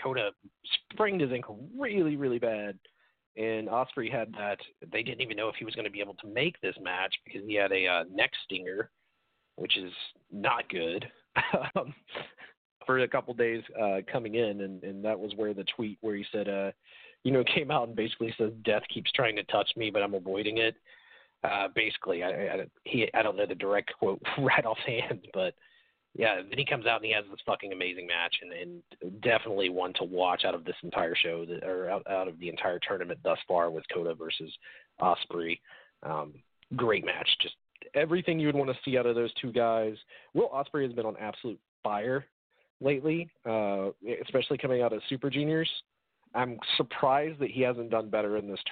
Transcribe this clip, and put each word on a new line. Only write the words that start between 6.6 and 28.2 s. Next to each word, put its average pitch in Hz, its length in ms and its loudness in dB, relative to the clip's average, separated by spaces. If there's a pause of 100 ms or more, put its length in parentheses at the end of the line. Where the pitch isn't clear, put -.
this 92 220 -4
match 92 320 -2 (100)
because 98 220 -10
he 107 80 -2
had 98 180 4
a, 95 140 4
uh, 87 260 4
neck 110 180 2 (140)
stinger, 92 460 -6 (640)
which - 220 0
is 92 140 -8 (380)
not 117 380 0
good, 90 380 -2 (280)
<laughs> - 420 0
um, 151 180 -4 (880)
for 127 140 4
a 123 100 4
couple 127 240 -2
days, 117 300 2 (200)
uh, 98 180 4 (120)
coming 113 220 -2
in, 107 260 2
and, 95 240 -6
and 98 180 -8
that 107 160 0
was 101 160 -6
where 104 200 -2
the 98 100 -6
tweet 107 380 -4
where 107 120 0
he 101 160 -6
said, 104 160 -2
uh, 98 240 -2 (540)
you 127 80 4
know, 127 100 6
came 143 280 2
out 123 180 2
and 117 80 -8
basically 113 420 -2
says, 110 140 2 (120)
"Death 107 180 4 (100)
keeps - 200 -4
trying 117 220 4
to 104 100 0
touch - 320 2
me, 110 140 0
but 101 120 4
I'm 101 120 0
avoiding 101 440 0
it." 113 180 4 (640)
Uh, 101 320 2
basically, 95 480 0
I, 92 80 0
I, 95 240 -2
I, 98 120 -2 (180)
he, 113 300 2
I 110 80 6
don't 101 140 2
know 101 100 2
the 92 80 -4
direct 101 440 0
quote 98 320 0
<laughs> - 80 -2
right 127 260 4
offhand, 113 720 -4
but 92 200 0 (600)
yeah, 110 200 4
then 95 200 -6
he 139 80 0
comes 131 220 0
out 117 100 4
and 107 80 -4
he 110 80 0
has 104 180 2
this 95 140 -14
fucking 98 280 -2
amazing 90 340 -4
match, 87 360 0